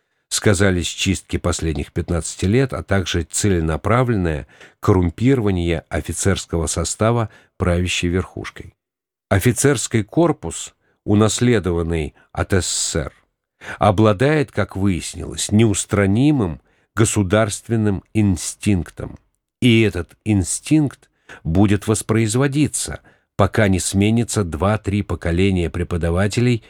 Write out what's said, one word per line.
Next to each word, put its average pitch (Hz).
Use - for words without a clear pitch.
сказались 92
чистки -
последних 80
пятнадцати -
лет, 123
а 87
также 92
целенаправленное 90
коррумпирование 92
офицерского 82
состава 110
правящей 87
верхушкой. -
Офицерский 117
корпус, -
унаследованный 90
от -
С 92
С -
С -
Р, 69
обладает, 107
как -
выяснилось, -
неустранимым 104
государственным 107
инстинктом. 98
И 113
этот 98
инстинкт 117
будет 95
воспроизводиться, 113
пока 104
не 92
сменится 107
два-три 95
поколения 90
преподавателей 90